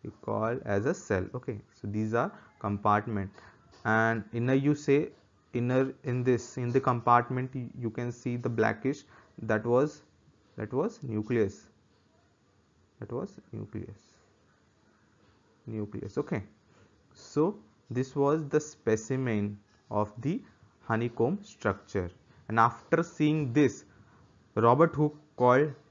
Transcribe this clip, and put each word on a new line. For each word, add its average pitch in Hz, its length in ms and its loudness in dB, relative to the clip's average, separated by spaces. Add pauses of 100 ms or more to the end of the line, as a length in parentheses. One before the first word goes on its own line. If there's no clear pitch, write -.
He 107 80 -12 (140)
call 113 400 -4
as 101 200 0
a 156 80 0
cell, 95 420 -2
okay। 117 240 -10 (160)
So - 120 -12
these 107 260 -4
are 117 180 0 (300)
compartment। 104 680 0 (560)
and 113 380 2 (100)
inner, 120 200 0
you 143 220 2
say, 143 340 2 (440)
inner, 127 400 0 (100)
in 123 200 -2
this, 123 340 0
in 120 140 -4
the 131 80 4
compartment, 123 760 2
y-, 127 160 -8 (100)
you 117 100 -4
can 120 220 -6
see 123 260 -6
the 123 120 -4
blackish, 113 540 0 (380)
that 110 240 -2
was, 127 360 2 (560)
that 110 160 -8
was 175 300 -2
nucleus, 107 680 -2 (1300)
that 104 120 -12
was 156 280 -10 (120)
nucleus, 104 500 -12 (1700)
nucleus. 104 500 -8
Okay, 143 260 -4 (720)
so 170 420 -2 (340)
this 127 260 -4
was 143 340 2
the 151 100 2
specimen 110 1000 -2 (340)
of 104 300 -2
the 165 200 -2 (460)
honeycomb 117 560 0
structure, - 680 -4 (380)
and 113 120 0
after 120 440 2
seeing 151 500 0
this, 139 320 2 (680)
Robert 135 400 4
Hooke 151 220 0 (180)
called 127 380 4 (180)